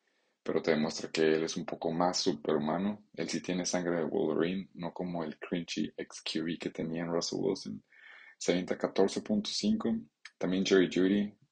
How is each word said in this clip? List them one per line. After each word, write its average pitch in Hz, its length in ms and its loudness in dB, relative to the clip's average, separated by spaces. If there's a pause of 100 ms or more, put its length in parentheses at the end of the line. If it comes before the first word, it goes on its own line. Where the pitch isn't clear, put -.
(420)
pero 82 180 0
te 82 120 2
demuestra 78 380 0
que 80 240 4
él 80 100 2
es 80 120 -4
un 87 80 -4
poco - 280 -4
más 90 260 2
superhumano. 80 880 0 (100)
Él 80 140 -6
sí 85 120 -4
tiene 90 240 -2
sangre 87 320 0
de 82 80 0
Wolverine, 80 680 0
no 85 180 -8
como 87 320 -4
el 76 140 -8
cringy - 580 -4
ex - 240 -10
Q - 240 -4
B 82 140 -4
que - 120 -6
tenía 82 340 -4
en 85 80 -4
Russell 87 280 -2
Wilson. 95 420 -2 (540)
Se - 160 0
avienta 90 240 0
catorce - 460 0
punto - 280 0
cinco. 220 460 2 (400)
También 92 280 0
Jerry 92 280 6
Jeudy 101 420 4 (180)